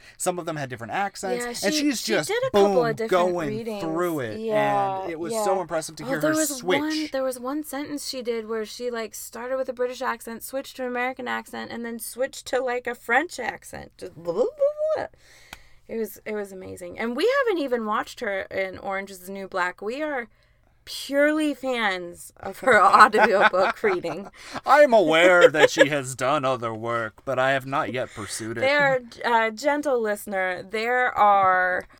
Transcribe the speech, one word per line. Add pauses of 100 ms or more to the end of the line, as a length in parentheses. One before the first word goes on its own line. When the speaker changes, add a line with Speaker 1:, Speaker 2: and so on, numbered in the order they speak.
(160)
Speaker 1:
some
of
them
had
different
accents,
Speaker 2:
Yeah,
Speaker 1:
and
Speaker 2:
she,
Speaker 1:
she's
Speaker 2:
she
Speaker 1:
just,
Speaker 2:
did
a
couple
Speaker 1:
boom,
Speaker 2:
of
different
Speaker 1:
going
Speaker 2:
readings.
Speaker 1:
through
it,
Speaker 2:
Yeah,
Speaker 1:
and
it
was
Speaker 2:
yeah.
Speaker 1:
so
impressive
to
Speaker 2:
Oh,
Speaker 1:
hear
Speaker 2:
there
Speaker 1:
her
Speaker 2:
was
Speaker 1:
switch.
Speaker 2:
one,
there
was
one
sentence
she
did
where
she,
like,
started
with
a
British
accent,
switched
to
an
American
accent,
and
then
switched
to,
like,
a
French
accent.
Just
blah,
blah,
blah,
blah. (800)
It
was,
it
was
amazing.
And
we (200)
haven't
even
watched
her
in
Orange
is
the
New
Black.
We
are (560)
purely
fans
of
her
<laughs>
audiobook
reading. (360)
Speaker 1:
I'm
aware
that
she
has
done
other
work,
but
I
have
not
yet
pursued
it.
Speaker 2:
There, (240)
uh,
gentle
listener,
there
are (120)